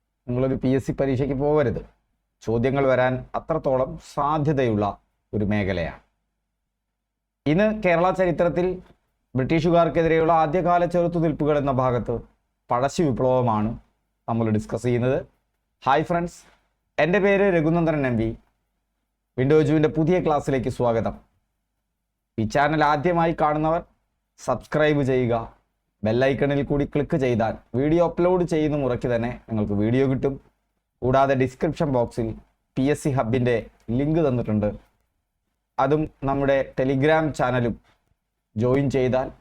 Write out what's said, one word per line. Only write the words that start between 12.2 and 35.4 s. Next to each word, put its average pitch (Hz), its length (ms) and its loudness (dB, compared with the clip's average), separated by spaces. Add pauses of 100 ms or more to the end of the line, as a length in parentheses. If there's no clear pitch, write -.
പഴശ്ശി 135 380 -2
വിപ്ലവമാണ് 120 600 0 (600)
നമ്മൾ 113 160 0 (120)
ഡിസ്കസ് 110 300 -6
ചെയ്യുന്നത്. 123 320 0 (680)
ഹായ് 143 220 2
ഫ്രണ്ട്സ്, 175 280 -4 (680)
എൻ്റെ 175 220 2
പേര് 202 300 4
രഘുനന്ദനൻ 160 540 2
എം 123 120 -2
വി. 113 80 0 (1120)
വിൻഡോജുവിൻ്റെ 151 580 2
പുതിയ 160 200 2 (100)
ക്ലാസ്സിലേക്ക് 135 500 -2
സ്വാഗതം. 113 380 -2 (1300)
ഈ - 20 0 (120)
ചാനൽ 147 280 2 (100)
ആദ്യമായി 165 400 0 (100)
കാണുന്നവർ 156 400 0 (640)
സബ്സ്ക്രൈബ് 147 640 0
ചെയ്യുക, 127 240 2 (720)
ബെൽ 117 220 2
ഐക്കണിൽ 143 420 0
കൂടി 143 240 0
ക്ലിക്ക് 147 300 0
ചെയ്താൽ 113 300 0 (260)
വീഡിയോ 160 300 2
അപ്ലോഡ് 175 440 2
ചെയ്യുന്ന 151 300 0
മുറയ്ക്ക് 123 300 -2
തന്നെ 117 180 -2 (160)
നിങ്ങൾക്ക് 104 340 -2
വീഡിയോ 123 300 2
കിട്ടും. 135 220 -2 (680)
കൂടാതെ 135 420 2
ഡിസ്ക്രിപ്ഷൻ 151 440 -2 (100)
ബോക്സിൽ 117 300 -4 (480)
പി 135 180 0
എസ് - 100 -12
സി 151 160 0
ഹബിൻ്റെ 120 360 0 (440)
ലിങ്ക് 156 260 0
തന്നിട്ടുണ്ട്, 110 420 0 (1160)